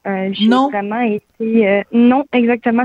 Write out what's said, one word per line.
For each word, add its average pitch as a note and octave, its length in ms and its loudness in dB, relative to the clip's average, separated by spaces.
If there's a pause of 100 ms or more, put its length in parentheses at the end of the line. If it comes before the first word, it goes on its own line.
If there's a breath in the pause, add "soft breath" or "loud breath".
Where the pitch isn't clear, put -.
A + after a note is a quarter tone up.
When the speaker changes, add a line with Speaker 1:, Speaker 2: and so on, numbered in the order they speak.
Speaker 1:
Euh, F#3+ 280 -6
j'ai G3+ 140 0
Speaker 2:
Non. C4 220 2
Speaker 1:
vraiment G#3 320 -6
été, A3+ 680 -2
euh, G3+ 140 2 (100)
non, B3 420 2
exactement, A#3+ 520 0